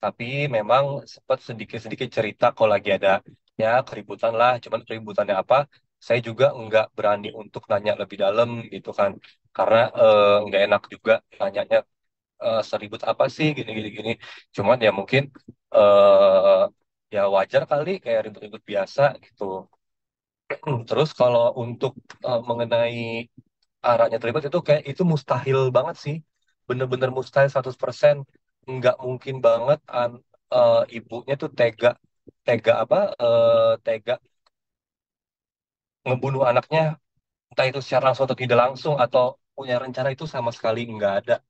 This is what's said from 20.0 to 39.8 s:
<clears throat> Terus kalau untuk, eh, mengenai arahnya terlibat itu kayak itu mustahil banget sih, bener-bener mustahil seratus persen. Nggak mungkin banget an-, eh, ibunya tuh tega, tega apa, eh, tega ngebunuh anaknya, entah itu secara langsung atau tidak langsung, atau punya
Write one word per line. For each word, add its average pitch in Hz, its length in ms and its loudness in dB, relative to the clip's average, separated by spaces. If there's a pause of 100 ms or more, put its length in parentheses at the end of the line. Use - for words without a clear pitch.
<clears throat> 135 400 -6
Terus 139 200 0 (100)
kalau 123 260 4 (180)
untuk, 117 280 -6 (360)
eh, 123 120 -2 (100)
mengenai 117 480 -2 (920)
arahnya 113 320 2
terlibat 120 280 -4
itu 175 180 -2
kayak 151 240 2
itu 160 120 -4 (100)
mustahil 135 460 -2 (180)
banget - 180 -2 (100)
sih, 147 100 -6 (520)
bener-bener 127 500 -2
mustahil 139 340 0
seratus 131 320 -6
persen. 147 320 2 (500)
Nggak 127 300 0 (100)
mungkin 127 300 -8 (120)
banget 117 320 2 (200)
an-, 120 220 -4 (340)
eh, 117 260 6 (160)
ibunya 120 440 -8
tuh 156 160 -8
tega, 117 320 2 (560)
tega 117 280 2 (100)
apa, 147 140 0 (260)
eh, 117 480 4 (140)
tega 113 280 -4 (1900)
ngebunuh 131 440 0
anaknya, 127 320 0 (680)
entah - 200 0
itu 127 160 -6
secara 127 240 0
langsung 131 180 0
atau 131 160 -4
tidak 120 200 2
langsung, 135 320 -2 (100)
atau 123 180 2 (340)
punya 139 260 -4